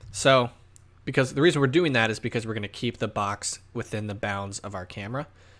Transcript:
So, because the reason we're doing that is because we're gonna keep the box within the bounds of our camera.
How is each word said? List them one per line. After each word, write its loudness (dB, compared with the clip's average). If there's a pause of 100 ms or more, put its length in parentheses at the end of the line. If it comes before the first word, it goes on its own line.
(100)
So, 4 (560)
because 0
the 2
reason 6
we're 6
doing 4
that 4
is -4
because -4
we're -6
gonna -6
keep -6
the -2
box -4 (160)
within -6
the -6
bounds -6
of -10
our -10
camera. -10 (340)